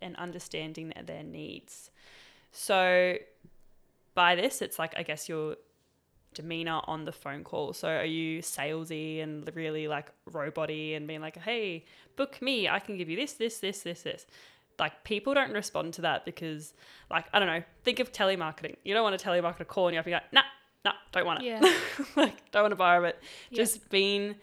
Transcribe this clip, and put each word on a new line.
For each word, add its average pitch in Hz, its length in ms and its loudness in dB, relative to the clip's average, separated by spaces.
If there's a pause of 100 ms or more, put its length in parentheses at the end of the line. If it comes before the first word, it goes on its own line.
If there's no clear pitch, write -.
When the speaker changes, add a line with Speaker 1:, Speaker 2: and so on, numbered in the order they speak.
Speaker 1:
and 180 140 -10
understanding 160 760 -8
th-, - 140 -14
their 160 160 -10
needs. - 680 -14 (580)
So 180 680 4 (1000)
by 175 200 6
this, 214 280 0
it's - 180 -6
like, 160 160 -4
I 170 80 -4
guess, 156 240 -8
your 156 280 -4 (800)
demeanor 165 500 -4
on 160 200 -6
the 156 80 -8
phone 147 320 -10
call. 151 280 -4
So 170 160 -6
are 160 160 0
you 160 360 -2
salesy 156 840 -6
and 151 320 -8
really, 156 340 -4
like, 151 220 -4 (160)
robot-y 156 680 -4
and 151 120 -6
being 156 140 -8
like, 156 160 -10
"Hey, 190 480 -4 (320)
book 277 240 -4
me. 247 280 2
I 190 100 4
can 202 180 -6
give 175 120 -4
you 165 80 -2
this, 285 180 -4
this, 226 240 -2
this, 196 240 -4
this, 170 200 -8
this." - 240 -10 (520)
Like, - 260 -2
people 220 300 -2
don't 269 180 4
respond 165 420 -4
to 175 80 -8
that 156 220 0
because, 156 480 -8 (380)
like, 165 220 0
I 208 60 6
don't 190 100 6
know, 165 140 0 (220)
think 247 160 2
of 247 120 -2
telemarketing. 175 720 -2
You 196 100 -2
don't 226 80 4
want 196 180 0
a - 40 -12
telemarketer 175 420 0
calling 180 280 2
you 165 60 2
up 160 60 -6
and 170 60 -2
you're 170 80 0
like, - 120 -12
"Nah, 269 100 10 (420)
nah, 202 80 4 (200)
don't 185 140 2
want 170 160 0
it." 254 40 -4
Speaker 2:
Yeah. 226 140 -2
Speaker 1:
<laughs> - 560 4
Like, - 340 2
don't 208 120 6
wanna 208 140 4
borrow 175 320 8
it. - 120 -4 (300)
Speaker 2:
Yeah. 240 60 -6
Speaker 1:
Just 220 340 0
being 202 520 2